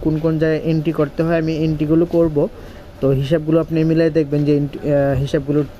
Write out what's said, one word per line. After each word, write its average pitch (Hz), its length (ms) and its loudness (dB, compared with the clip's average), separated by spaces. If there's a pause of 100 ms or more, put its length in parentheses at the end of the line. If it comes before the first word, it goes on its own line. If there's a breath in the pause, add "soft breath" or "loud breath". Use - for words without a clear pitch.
কোন 156 180 0
কোন 160 200 0
জায়গায় 156 320 0
এন্ট্রি 160 220 0
করতে 151 300 -2
হয়, 165 160 0
আমি 160 180 -2
এন্ট্রিগুলো 156 500 2
করব। 170 420 2 (520 loud breath)
তো 135 100 2
হিসাবগুলো 151 500 0
আপনি 160 240 0
মিলাই 160 260 2
দেখবেন 147 340 0
যে 147 120 4
এন্ট্রি, 143 360 -2
আহ, 139 260 2
হিসাবগুলো 143 460 0 (160)